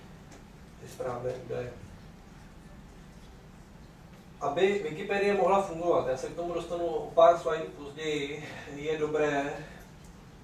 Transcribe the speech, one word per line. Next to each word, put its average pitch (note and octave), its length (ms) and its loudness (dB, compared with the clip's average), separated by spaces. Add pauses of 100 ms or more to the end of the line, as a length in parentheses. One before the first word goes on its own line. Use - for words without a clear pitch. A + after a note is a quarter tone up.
(800)
ty B2 60 -16
správné B2 460 -8 (120)
údaje. B2 280 -8 (2750)
Aby F#3+ 420 6
Wikipedie G3+ 500 0
mohla G3 280 6
fungovat, E3+ 460 2
já C3 100 0
se D3+ 100 -6
k D3+ 80 -12
tomu E3+ 180 -4
dostanu E3+ 320 -4
o D#3 260 -4
pár E3 280 8
slajdů D#3+ 260 -2 (120)
později, D3 720 -6 (260)
je D3+ 220 -2
dobré, D3+ 560 0 (920)